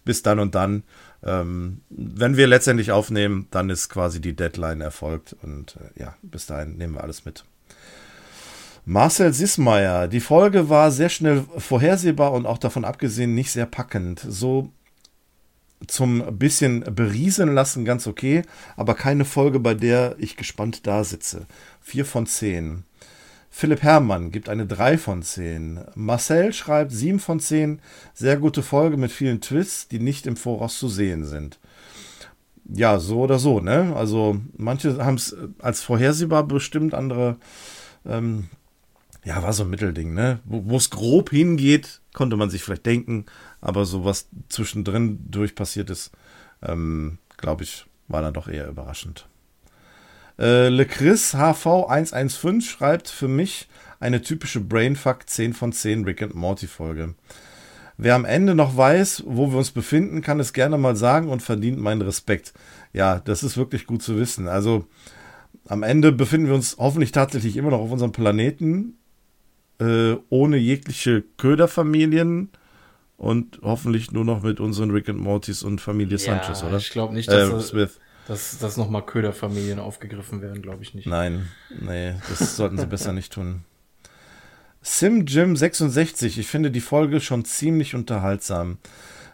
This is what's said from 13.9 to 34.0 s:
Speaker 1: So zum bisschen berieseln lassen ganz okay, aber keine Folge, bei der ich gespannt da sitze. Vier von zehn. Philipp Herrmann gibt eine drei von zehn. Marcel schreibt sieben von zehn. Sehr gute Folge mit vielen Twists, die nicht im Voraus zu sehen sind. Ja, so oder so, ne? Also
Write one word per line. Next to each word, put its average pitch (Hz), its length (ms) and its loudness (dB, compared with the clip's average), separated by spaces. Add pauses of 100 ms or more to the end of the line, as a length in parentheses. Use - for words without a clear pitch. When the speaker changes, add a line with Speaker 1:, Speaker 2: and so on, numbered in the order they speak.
Speaker 1:
So 131 440 -2 (1160)
zum 120 520 0
bisschen 127 420 2 (140)
berieseln 139 600 2
lassen 135 300 0
ganz 117 220 -2
okay, 135 360 0 (340)
aber 113 180 0
keine 143 300 2
Folge, 139 360 2
bei 113 140 2
der 120 440 2
ich 107 180 -8
gespannt - 500 -8
da 101 180 0
sitze. - 420 -10 (340)
Vier 135 240 -6
von 117 220 -2
zehn. 87 580 -4 (640)
Philipp - 340 0
Herrmann 117 480 4
gibt 104 180 -10
eine 107 180 -4
drei 117 300 2
von 92 260 -4
zehn. 82 580 -8 (140)
Marcel 135 580 0
schreibt 151 400 0
sieben 151 260 0
von 165 220 -4
zehn. 151 400 0 (340)
Sehr 135 220 2
gute 151 260 0
Folge 151 340 2
mit 127 140 0
vielen 127 300 -2
Twists, - 480 -4
die 113 100 -8
nicht 135 280 -4
im 120 100 -4
Voraus 117 420 -6
zu 131 100 -4
sehen 95 360 -2
sind. 73 340 -10 (1120)
Ja, 104 280 4
so 104 200 -2
oder 131 200 2
so, 127 200 4
ne? 147 360 2
Also 107 440 0 (160)